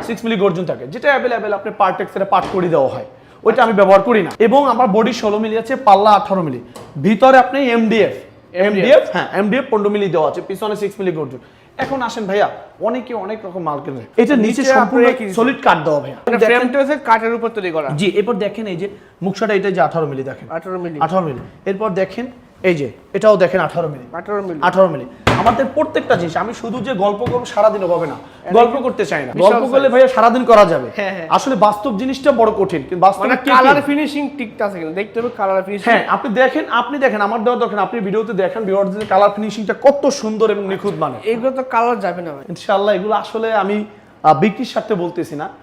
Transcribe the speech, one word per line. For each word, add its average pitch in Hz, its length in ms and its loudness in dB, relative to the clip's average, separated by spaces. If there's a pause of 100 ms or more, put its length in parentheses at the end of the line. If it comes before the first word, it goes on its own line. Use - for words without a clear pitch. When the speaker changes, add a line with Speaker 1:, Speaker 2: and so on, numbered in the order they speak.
Speaker 1:
সিক্স 233 200 -8
মিলি 226 120 -2
গর্জন 185 300 0
থাকে, 123 220 -8
যেটা 208 200 -4
অ্যাভেলেবল 240 460 0
আপনার 208 240 -6
পার্টেক্স 185 400 -2
এর 190 80 -2
পার্ট 190 260 0
করে 185 160 -2
দেওয়া 147 220 2
হয়, - 160 -10 (380)
ওইটা 220 200 4
আমি 226 100 2
ব্যবহার 196 280 6
করি 220 220 2
না। 147 160 -4
এবং 262 280 4
আমার 247 200 2
বডি 220 260 2
ষোলো 214 260 -2
মিলি 220 180 -2
আছে, 226 180 -4
পাল্লা 208 340 6
আঠারো 190 320 2
মিলি, 131 180 -6 (380)
ভিতরে 226 400 6
আপনি 262 340 2
এমডিএফ, 220 400 2 (440)
Speaker 2:
এমডিএফ? 185 100 2
Speaker 1:
এমডিএফ, 214 460 4
হ্যাঁ, 156 220 -2
এমডিএফ 208 360 0
পনেরো 208 200 0
মিলি 202 180 -2
দেওয়া 156 220 0
আছে, 180 120 -8
পিছনে 202 340 -6
সিক্স 202 240 -6
মিলি 185 120 -2
গর্জন। 139 260 -8 (400)
এখন 269 240 -6
আসেন 233 240 -6
ভাইয়া, 190 240 0 (320)
অনেকে 240 320 -4
অনেক 214 300 -8
রকম 180 200 -10
মাল 147 220 -4
কেনে, 135 140 -10 (180)
এটা 240 180 4
নিচে 220 120 2
Speaker 2:
নিচে 247 160 -2
Speaker 1:
সম্পূর্ণ 254 420 4
Speaker 2:
আপনার 240 220 0
কি 185 60 -8
Speaker 1:
সলিড 233 280 0
কাঠ 185 220 4
দেওয়া 151 160 0
ভাইয়া। 131 180 -10 (100)
Speaker 2:
মানে 233 100 0
Speaker 1:
দেখেন, 226 200 4
Speaker 2:
ফ্রেমটা 254 220 0
হচ্ছে 277 260 0
কাঠের 226 280 2
উপর 233 160 -4
তৈরি 202 220 -6
করা। 156 240 -2
Speaker 1:
জি, 165 100 0
এরপর 196 280 0
দেখেন 202 340 -4
এই 185 80 -6
যে 190 140 -8 (320)
মুখসাটা, 202 320 -2
এটা 196 180 0
যে 180 100 0
আঠারো 156 240 0
মিলি 135 180 -6
দেখেন, 131 260 -12
Speaker 2:
আঠারো 180 300 -8
মিলি। 170 200 -8
Speaker 1:
আঠারো 165 220 0
মিলি। 143 180 -6 (260)
এরপর 196 240 -4
দেখেন 190 360 -4 (380)
এই 180 120 2
যে 135 160 -6 (220)
এটাও 208 240 4
দেখেন 185 240 2
আঠারো 165 260 -4
মিলি। 143 300 -12
Speaker 2:
আঠারো 202 240 -6
মিলি। 180 200 -8
Speaker 1:
আঠারো 185 260 4
মিলি। 139 180 -4 (340)
আমাদের 240 340 2
প্রত্যেকটা 302 420 0
জিনিস 170 220 -4
আমি 208 160 -4
শুধু 233 260 -8
যে 247 140 -4
গল্প 202 240 0
করবো 240 280 -4
সারাদিন 208 380 2
হবে 170 240 0
না, 135 80 -8 (280)
Speaker 2:
এটা 175 100 -6
Speaker 1:
গল্প 233 240 4
Speaker 2:
কি 262 60 -4
Speaker 1:
করতে 220 220 -2
চাই 147 200 -4
না। 123 80 -10
Speaker 2:
বিশাল 190 180 6
Speaker 1:
গল্প 240 140 2
করলে 269 160 2
Speaker 2:
সাইজ। 269 100 4
Speaker 1:
ভাইয়া 254 160 6
সারাদিন 233 380 2
করা 214 200 8
যাবে। 139 300 -2
Speaker 2:
হ্যাঁ, 196 160 -6
হ্যাঁ। 175 180 -10
Speaker 1:
আসলে 262 260 0
বাস্তব 208 420 0
জিনিসটা 262 340 0
বড় 226 200 4
কঠিন, 190 300 -2
কিন্তু 175 180 -8
বাস্তবে 190 280 4
Speaker 2:
মানে 254 160 0
Speaker 1:
কে 277 60 -2
Speaker 2:
কালার 262 260 6
Speaker 1:
কি 285 60 0
Speaker 2:
ফিনিশিং 285 560 -2
ঠিকঠাক 220 320 -6
আছে 185 100 -10
কিনা 160 120 -8
দেখতে 208 280 -6
হবে, 240 180 -4
কালার 190 260 0
ফিনিশিং। 202 300 0
Speaker 1:
হ্যাঁ, 190 140 0
আপনি 190 260 -2
দেখেন, 262 360 2
আপনি 240 300 -2
দেখেন, 233 220 0
আমার 214 220 -2
দেওয়া 240 160 0
দরকার 208 160 -2
না, 208 60 -2
আপনি 208 180 -4
ভিডিওতে 214 340 -4
দেখেন, 190 300 -2
ভিউয়ারদের 196 460 -2
কালার 202 260 4
ফিনিশিংটা 208 460 -6
কত 277 280 4
সুন্দর 214 420 -2
এবং 202 160 -4
নিখুঁত 190 320 -4
মানের। 143 300 -4
Speaker 2:
এগুলো 240 220 -2
তো 262 120 -6
কালার 240 360 0
যাবে 180 220 -4
না 165 100 -10
ভাই। 139 180 -14
Speaker 1:
ইনশাআল্লাহ, 202 460 0
এগুলো 208 200 -2
আসলে 220 380 -4
আমি, 208 320 -2 (380)
আহ, 156 160 4
বিক্রির 214 260 0
স্বার্থে - 280 -4
বলতেছি 170 420 -6
না 156 140 -8 (140)